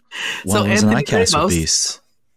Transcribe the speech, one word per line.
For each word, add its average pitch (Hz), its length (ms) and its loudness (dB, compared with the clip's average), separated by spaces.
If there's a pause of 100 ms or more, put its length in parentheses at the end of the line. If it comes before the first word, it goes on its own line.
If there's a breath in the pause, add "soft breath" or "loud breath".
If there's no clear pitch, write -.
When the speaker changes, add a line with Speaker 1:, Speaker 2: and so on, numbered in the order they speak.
(440 loud breath)
Speaker 1:
Why 92 100 -4
Speaker 2:
So 104 140 2
Speaker 1:
wasn't 104 260 2
I 123 60 2
Speaker 2:
Anthony 147 40 0
Speaker 1:
cast 151 300 0
with - 20 2
Speaker 2:
Ramos, 151 180 2
Speaker 1:
Beasts? - 480 -2 (360)